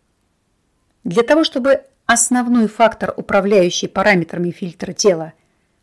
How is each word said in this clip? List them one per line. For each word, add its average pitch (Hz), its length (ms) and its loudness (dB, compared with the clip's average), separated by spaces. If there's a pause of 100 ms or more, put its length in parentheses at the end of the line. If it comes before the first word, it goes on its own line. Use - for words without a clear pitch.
(1040)
Для 180 180 0
того, 302 220 2
чтобы 269 400 -2 (220)
основной 240 640 2
фактор, 214 480 0
управляющий 190 720 0
параметрами 175 640 0
фильтра 175 420 -12
тела, 160 420 -2 (480)